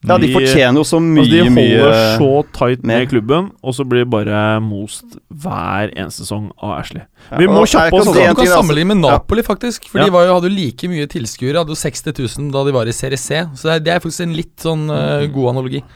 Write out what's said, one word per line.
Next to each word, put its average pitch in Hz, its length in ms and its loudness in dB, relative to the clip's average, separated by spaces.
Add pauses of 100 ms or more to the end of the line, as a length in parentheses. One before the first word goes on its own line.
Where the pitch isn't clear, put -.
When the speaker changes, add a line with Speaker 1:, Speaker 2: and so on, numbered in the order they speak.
Speaker 1:
Ja, 180 140 4
de 160 100 2
Speaker 2:
De, 131 60 0
Speaker 1:
fortjener 131 480 4
jo - 20 0
så 160 160 0
mye, 160 220 4
Speaker 2:
altså, 127 100 4
de 165 80 6
holder 123 160 4
Speaker 1:
mye 110 600 4
Speaker 2:
så 135 120 2 (220)
tight 123 320 -2
med 117 160 0
Speaker 1:
mer. 127 60 0
Speaker 2:
klubben, 135 460 -2 (120)
og 131 120 -6
så 135 120 -4
blir 123 220 0
bare 107 500 0
most 104 560 -8 (160)
hver 101 640 -6
eneste 87 300 -12
sesong 104 240 -8 (100)
av 92 200 -8
Ashley. - 240 -12 (280)
Speaker 1:
Ja, - 60 -6
Speaker 2:
Vi 175 100 4
må 196 140 4
Speaker 1:
og 226 60 4
Speaker 2:
kjappe - 160 2
Speaker 1:
jeg 165 80 2
kan 185 80 4
Speaker 2:
oss, 208 60 4
Speaker 1:
si 214 40 4 (100)
Speaker 2:
altså. - 100 6
Speaker 1:
en 170 60 2
Speaker 3:
Du - 60 2
Speaker 1:
ting - 80 4
Speaker 3:
kan 175 80 6
Speaker 1:
også. - 40 4
Speaker 3:
sammenligne 156 260 0
med 208 180 2
Speaker 1:
Ja. 131 120 4
Speaker 3:
Napoli, 208 260 -2
faktisk, - 440 -6
for - 120 -4
Speaker 2:
Ja. 147 60 4
Speaker 3:
de 180 60 2
var 175 140 6
jo, 185 80 4
hadde 180 160 2
jo 202 60 -2
like 180 340 -6
mye 151 180 -4
tilskuere, 135 500 -6
hadde 165 120 -2
jo 156 60 -6
seksti - 380 -8
tusen 139 380 -6
da 135 120 -2
de 143 80 0
var 120 160 0
i 120 40 -4
Serie 135 260 -6
C, - 180 -6 (180)
så 127 100 -18
det 160 120 0
er, 165 40 0
det 160 140 -2
er 175 60 0
faktisk 170 220 -8
en 170 140 -4
litt - 220 -10
sånn, 156 320 -4
eh, 147 380 -2
god 131 280 -2
analogi. 131 280 -6 (120)